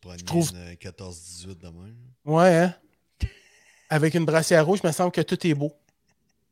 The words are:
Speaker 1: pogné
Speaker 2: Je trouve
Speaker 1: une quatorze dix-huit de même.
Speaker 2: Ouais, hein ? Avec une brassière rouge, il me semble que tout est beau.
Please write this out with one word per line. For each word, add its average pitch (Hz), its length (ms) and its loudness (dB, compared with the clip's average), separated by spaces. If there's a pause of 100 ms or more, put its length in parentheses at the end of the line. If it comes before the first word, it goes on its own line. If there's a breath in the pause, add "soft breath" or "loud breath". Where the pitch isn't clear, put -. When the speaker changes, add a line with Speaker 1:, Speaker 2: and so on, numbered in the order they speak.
Speaker 1:
pogné 90 180 -18
Speaker 2:
Je 90 60 -16
trouve 160 300 -2
Speaker 1:
une 87 220 -16
quatorze 90 440 -16
dix-huit 87 380 -18
de 87 80 -20
même. 90 280 -20 (300)
Speaker 2:
Ouais, 165 300 6
hein ? 175 180 2 (1160 loud breath)
Avec 156 240 2
une 165 100 0
brassière 160 400 4
rouge, 185 180 0
il 185 40 0
me 156 40 0
semble 180 200 0
que 175 100 0
tout 180 240 -2
est 160 80 4
beau. 147 180 -4 (800)